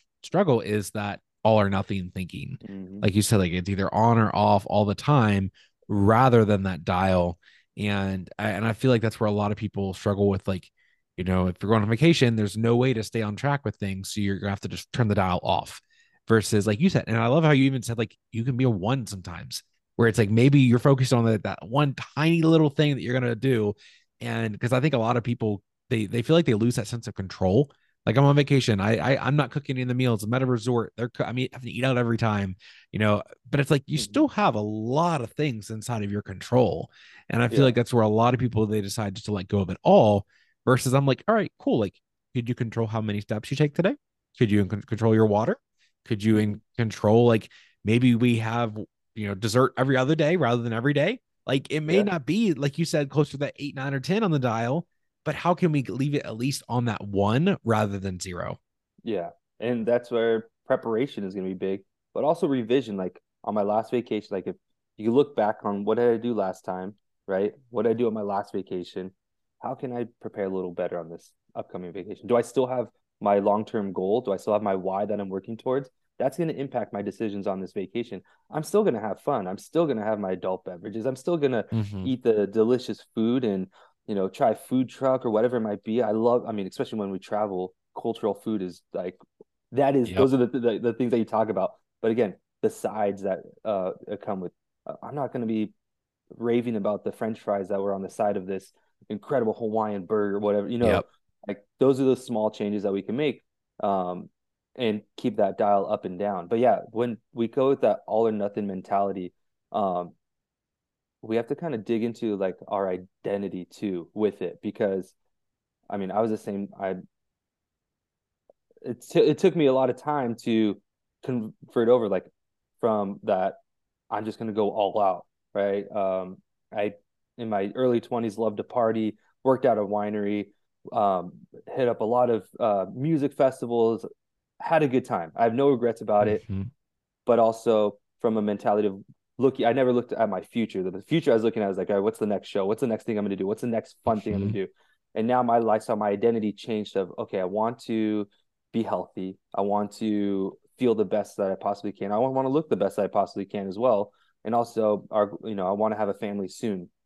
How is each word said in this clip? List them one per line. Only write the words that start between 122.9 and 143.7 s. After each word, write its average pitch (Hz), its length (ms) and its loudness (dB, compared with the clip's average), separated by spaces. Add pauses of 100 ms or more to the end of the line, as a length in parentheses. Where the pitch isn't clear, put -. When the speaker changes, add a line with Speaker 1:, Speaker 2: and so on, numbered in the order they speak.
Speaker 2:
that, 95 320 0 (540)
"I'm 110 140 -4
just 110 140 -8
gonna 113 140 -6
go 101 180 0
all 101 300 0
out," 95 260 0 (280)
right? 101 360 -2
Um, 95 500 -4 (320)
I, 104 220 -4 (420)
in 117 120 -8
my 101 260 -2
early 123 260 2
twenties, 113 380 -6
loved 110 200 -2
to 98 60 -6
party, 113 540 -2 (240)
worked 131 220 2
at 117 140 4
a 107 40 0
winery, 104 680 -4 (400)
um, 98 400 0 (420)
hit 127 140 0
up 113 120 -2
a 113 40 -2
lot 120 260 2
of, 113 160 0 (140)
uh, 101 340 0
music 139 380 0
festivals, 117 720 0 (540)
had 160 240 2
a 139 40 2
good 123 160 0
time. 85 300 -6
I - 100 0
have 117 100 2
no 139 160 2
regrets 117 300 0
about 107 280 2
it, 107 200 -2
Speaker 1:
Mm-hmm. 98 140 -6 (640)
Speaker 2:
but 117 120 4
also 113 600 2 (220)
from 110 160 0
a 107 60 0
mentality 104 460 0
of 98 140 -8 (360)
looking, 127 280 2
I 117 60 4
never 127 200 2
looked 120 200 -2
at 113 160 0
my 95 120 -4
future. 101 420 -4
The, 92 80 -4
the 92 120 -12
future 156 280 0
I 117 40 6
was 110 100 2
looking 113 180 0
at 98 60 0
was 95 100 -4
like, 92 120 -4
"All 101 60 0
right, 98 60 0
what's 110 160 -2
the 110 80 -2
next 98 220 -4
show? 98 180 -4
What's 110 140 -2
the 139 60 -2
next 110 180 -4
thing 110 140 -4
I'm 101 60 -4
gonna 101 120 -4
do? 95 100 -4
What's 107 160 -4
the 123 40 -4
next 113 380 -6